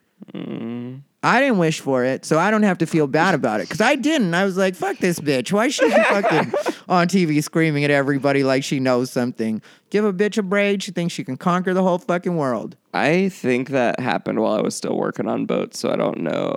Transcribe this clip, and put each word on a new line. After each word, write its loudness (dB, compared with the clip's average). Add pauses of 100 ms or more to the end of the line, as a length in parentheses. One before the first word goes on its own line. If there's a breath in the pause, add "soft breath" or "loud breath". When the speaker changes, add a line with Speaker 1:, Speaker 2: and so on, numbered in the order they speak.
(340)
Speaker 1:
Mm. -10 (200)
Speaker 2:
I 4
didn't 2
wish 2
for 0
it, -2
so 0
I 2
don't 4
have 2
to 0
feel 2
bad 2
about 0
it. -6
'Cause -8
I 4
didn't. 0
I 2
was -2
like, 0
"Fuck -6
this 0
bitch. 0
Why 2
is -2
she 2
Speaker 1:
<laughs> -
Speaker 2:
fucking 2 (360 loud breath)
on 4
T 2
V 2
screaming 0
at 2
everybody 2
like 2
she -2
knows 2
something? -4 (300 loud breath)
Give 0
a 0
bitch 0
a -2
braid. 0
She -10
thinks -2
she -8
can -6
conquer 0
the 2
whole 2
fucking -2
world." -2 (180)
Speaker 1:
I 2
think -2
that 0
happened -2
while 0
I 0
was -2
still -4
working -4
on -2
boats, -4
so -2
I -2
don't -2
know. -2